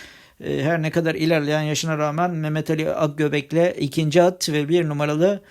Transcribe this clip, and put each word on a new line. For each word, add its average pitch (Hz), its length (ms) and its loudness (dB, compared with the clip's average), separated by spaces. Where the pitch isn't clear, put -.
e, 143 180 -2
her 160 200 0
ne 156 80 -2
kadar 165 240 0
ilerleyen 156 480 0
yaşına 151 360 -2
rağmen 151 320 0
Mehmet 156 400 -4
Ali 160 200 0
Akgöbek'le 151 880 0
ikinci 156 440 2
at 180 260 2
ve 147 200 0
bir 165 200 2
numaralı 151 520 0